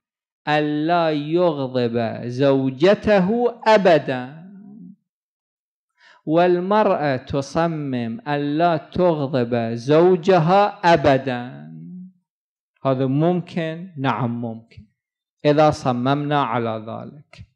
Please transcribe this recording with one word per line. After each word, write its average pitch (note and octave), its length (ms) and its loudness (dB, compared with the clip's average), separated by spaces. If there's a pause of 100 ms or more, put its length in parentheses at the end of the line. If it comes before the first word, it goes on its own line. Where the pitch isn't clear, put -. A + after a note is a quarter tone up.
(480)
ألا D3+ 640 0
يغضب C3 1120 -2
زوجته F3 1400 2
أبدًا، D#3+ 840 2 (1800)
والمرأة F3+ 920 2
تصمم C#3 1120 -4
ألا D3 480 0
تغضب C3 1000 -2
زوجها F3 1200 4
أبدًا. C3+ 720 0 (1160)
هذا C3+ 220 0
ممكن؟ E3 920 -2
نعم A#2+ 420 -2
ممكن، A2+ 460 -12 (580)
إذا D3+ 260 4
صممنا C#3+ 720 -2
على A2+ 460 -4
ذلك. A#2+ 680 -16